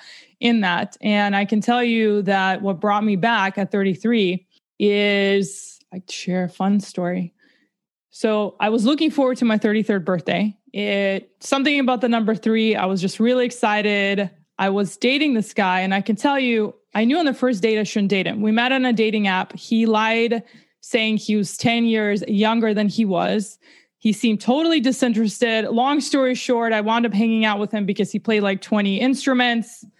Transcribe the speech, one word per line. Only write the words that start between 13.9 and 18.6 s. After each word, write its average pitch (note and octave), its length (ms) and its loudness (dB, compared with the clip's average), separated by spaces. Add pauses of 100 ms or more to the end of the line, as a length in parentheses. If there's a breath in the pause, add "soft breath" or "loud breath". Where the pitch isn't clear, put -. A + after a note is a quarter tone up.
I G3 140 0
was G3+ 260 -2
dating C4+ 380 0
this G#3+ 180 -2
guy, F#3 280 0
and F#3+ 120 -2
I G3 80 0
can G#3 140 -2
tell C#4 240 0
you, A#3 380 0 (180)
I G#3+ 100 2
knew C#4 140 2
on E4+ 60 2
the C4+ 100 0
first B3 260 -2
date A3 160 2
I G#3+ 60 0
shouldn't G3 280 -2
date F#3+ 140 2
him. F#3 160 -4
We G#3+ 120 2
met A#3+ 180 2